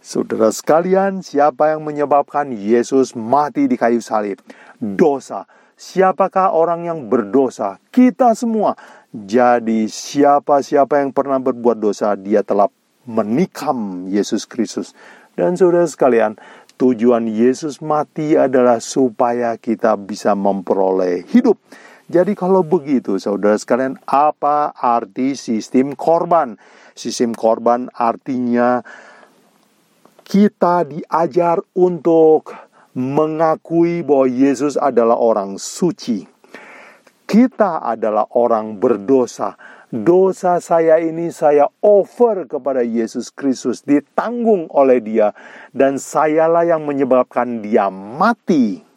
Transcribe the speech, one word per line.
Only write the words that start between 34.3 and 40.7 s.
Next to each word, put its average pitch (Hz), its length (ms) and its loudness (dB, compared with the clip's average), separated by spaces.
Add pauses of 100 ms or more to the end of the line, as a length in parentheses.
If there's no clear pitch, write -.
adalah 117 400 2
orang 101 400 0
suci. 120 640 -4 (1040)
Kita 208 560 2
adalah 110 560 -2
orang 110 400 0
berdosa. 117 800 -2 (320)
Dosa 180 720 0
saya 165 400 2